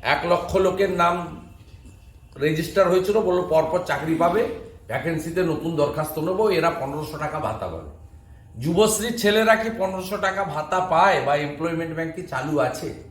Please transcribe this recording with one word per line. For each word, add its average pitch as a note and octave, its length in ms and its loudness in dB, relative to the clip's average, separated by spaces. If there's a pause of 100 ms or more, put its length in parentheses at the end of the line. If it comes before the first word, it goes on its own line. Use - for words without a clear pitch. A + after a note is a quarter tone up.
এক C#3 280 0
লক্ষ E3+ 260 0
লোকের F#3 340 4
নাম F3 580 -2 (920)
রেজিস্টার D#3+ 480 2
হয়েছিল, F#3+ 320 4
বললো, F3+ 200 2
"পরপর D#3+ 440 2
চাকরি D#3 300 -2
পাবে, F3 280 2 (440)
ভ্যাকেন্সিতে E3 560 -2
নতুন E3 320 -2
দরখাস্ত D3 440 0
নেবো, F#3+ 300 2
এরা E3 200 4
পনেরোশো D3 480 -6
টাকা D3 220 -4
ভাতা G#2+ 280 -4
পাবে।" D#2+ 220 -10 (720)
যুবশ্রীর G#3 580 2
ছেলেরা A3 360 4
কি A3+ 220 -2
পনেরোশো F#3+ 400 -4
টাকা F#3+ 260 -2
ভাতা D#3 360 -2
পায় F3 460 4
বা C#3+ 100 2
এমপ্লয়মেন্ট D#3+ 600 -4
ব্যাংক D#3+ 200 -4
কি F#3 60 -12
চালু D3+ 380 -4
আছে? - 340 -2 (180)